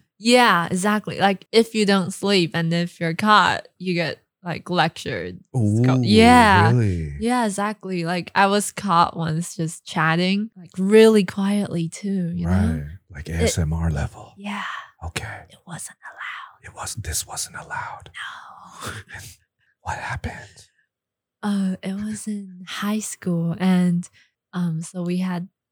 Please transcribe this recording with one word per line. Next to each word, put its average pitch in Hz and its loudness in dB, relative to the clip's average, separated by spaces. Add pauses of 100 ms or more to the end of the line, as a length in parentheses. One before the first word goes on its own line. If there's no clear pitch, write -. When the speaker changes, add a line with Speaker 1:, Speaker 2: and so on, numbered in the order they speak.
(200)
Speaker 1:
Yeah, 220 4
exactly. 208 -2
Like, 196 0
if 226 2
you 214 2
don't 190 2
sleep 196 0
and 165 -2
if 170 -4
you're 165 -4
caught, 196 4 (120)
you 180 -4
get, 165 -4 (220)
like, 170 -10
lectured. 95 -4 (120)
It's 113 2
called 127 4
Speaker 2:
Ooh, - 0
Speaker 1:
Yeah. 214 8
Speaker 2:
really? 92 0
Speaker 1:
Yeah, 240 0
exactly. 190 -4
Like, 175 -4
I 196 6
was 202 0
caught 175 0
once 160 -4
just 165 -6
chatting, 180 0
like, 175 -20
really 214 8
quietly 196 -2
too, 185 -4
you 175 -4
know? 87 2
Speaker 2:
Right. 80 0 (240)
Like 71 -14
Speaker 1:
It 82 -4
Speaker 2:
A - 2
S - -4
M 80 0
R 82 -2
level. - -6
Speaker 1:
Yeah. - -10 (420)
Speaker 2:
Okay. - -12 (120)
Speaker 1:
It - -20
wasn't - -16
allowed. - -16
Speaker 2:
It - -20
wasn't, - -10
this 80 -6
wasn't - -12
allowed. - -12
Speaker 1:
No. - -16
<laughs> - -20
Speaker 2:
What - -8
happened? - -10 (880)
Speaker 1:
Uh, 196 -2
it 190 -6
was 208 -8
in 190 -12
high 208 -4
school, 170 -4
and, 180 2 (440)
um, 170 -4
so 180 -10
we 175 -2
had 185 -4 (240)